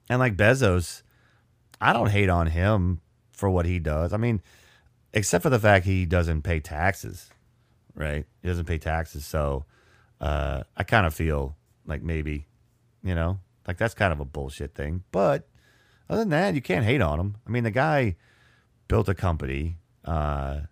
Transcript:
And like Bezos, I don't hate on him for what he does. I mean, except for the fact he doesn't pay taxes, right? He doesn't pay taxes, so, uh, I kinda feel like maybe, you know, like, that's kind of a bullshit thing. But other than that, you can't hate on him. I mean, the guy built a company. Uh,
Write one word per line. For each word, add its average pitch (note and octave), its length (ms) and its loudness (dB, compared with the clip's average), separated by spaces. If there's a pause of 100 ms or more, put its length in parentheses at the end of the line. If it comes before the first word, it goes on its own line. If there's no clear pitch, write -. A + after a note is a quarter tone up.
And B2+ 100 2
like B2 160 2
Bezos, G#2 680 4 (760)
I B2+ 140 4
don't A#2 160 2
hate G2+ 200 4
on F2 180 4
him F2+ 540 2 (320)
for G2 180 0
what F2 160 2
he F2+ 100 0
does. D#2+ 360 -2
I G#2 40 -4
mean, A2+ 240 0 (720)
except A2 300 0
for D#3 80 4
the A#2+ 80 4
fact G2+ 260 6
he F#2+ 200 2
doesn't E2 360 2
pay E2+ 180 0
taxes, E2 720 -4 (640)
right? D2+ 320 -4 (160)
He F2+ 60 -6
doesn't F2 180 -2
pay D#2+ 140 -4
taxes, D#2+ 480 -4
so, C#2+ 380 -2 (540)
uh, C#2+ 440 -2 (120)
I - 100 -4
kinda F#2+ 260 4
feel D2 440 -2 (300)
like D2+ 160 -8
maybe, D2+ 460 -6 (560)
you F#2 100 -2
know, E2+ 260 -2 (280)
like, F#2 100 -6
that's A2+ 160 0
kind G2 180 2
of D2+ 80 -4
a C#2+ 60 -6
bullshit C#2+ 480 -10
thing. D#2+ 380 -6
But D#3+ 360 0 (640)
other G3+ 120 -2
than A3 80 -2
that, F3 260 2
you C3+ 60 -2
can't - 240 0
hate B2 160 2
on D2+ 180 0
him. G2+ 260 -4
I - 60 -10
mean, A#2+ 120 -2
the A#2 60 0
guy B2+ 460 2 (720)
built G#2+ 200 2
a G2 60 0
company. D#2 640 -4 (260)
Uh, D2 580 -2 (100)